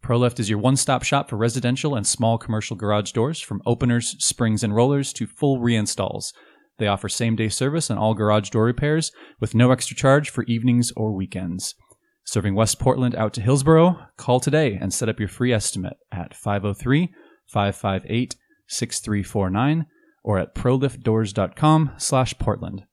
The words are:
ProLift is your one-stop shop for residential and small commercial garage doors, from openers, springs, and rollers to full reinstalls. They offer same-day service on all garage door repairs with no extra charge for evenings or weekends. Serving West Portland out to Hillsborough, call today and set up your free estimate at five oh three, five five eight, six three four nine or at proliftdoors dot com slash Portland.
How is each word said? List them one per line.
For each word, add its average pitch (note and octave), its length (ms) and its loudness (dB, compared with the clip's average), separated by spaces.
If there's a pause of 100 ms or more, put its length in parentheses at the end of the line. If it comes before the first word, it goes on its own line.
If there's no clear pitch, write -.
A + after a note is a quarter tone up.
ProLift A#2+ 360 0
is G#2 120 -2
your G#2 80 0
one-stop C3 440 2
shop - 280 -2
for A2+ 60 -6
residential A#2+ 580 -2
and G#2 120 -2
small A2+ 300 0
commercial A2 400 -4
garage G#2 360 -2
doors, C3+ 280 0
from G2+ 240 -8
openers, A#2+ 580 0
springs, A2 400 0
and G#2 140 0
rollers C#3 380 2
to A2 120 -6
full C3+ 320 0
reinstalls. G#2+ 760 -2 (420)
They G#2+ 120 -2
offer G2+ 200 -2
same-day A2+ 400 0
service C#3+ 420 -2
on A2 60 -2
all G#2+ 160 2
garage G#2 380 2
door A2+ 140 2
repairs D3 480 0 (280)
with - 140 -4
no B2 160 6
extra - 260 0
charge C#3+ 320 4
for A#2+ 160 -6
evenings A#2+ 500 2
or G#2+ 200 -2
weekends. F#2 600 -6 (520)
Serving G2+ 280 0
West A2 240 2
Portland B2 360 0
out A2 180 -2
to - 80 -6
Hillsborough, D#3 580 4 (200)
call B2 220 2
today C#3 380 0
and F#2+ 140 -4
set - 160 -2
up A2 100 -4
your G#2 120 -2
free B2 240 0
estimate G2+ 420 -4 (160)
at F2+ 220 -10
five G2+ 320 -4
oh G2+ 80 -2
three, D3 340 0 (380)
five G2+ 280 0
five F#2+ 320 -2
eight, B2 300 -2 (320)
six - 320 -6
three G#2 220 -2
four F#2+ 260 -2
nine C#3 380 0 (360)
or G2+ 160 0
at - 160 -4
proliftdoors A#2 800 0
dot G2 240 -2
com D#3 400 4
slash - 420 0
Portland. G2 440 -4 (100)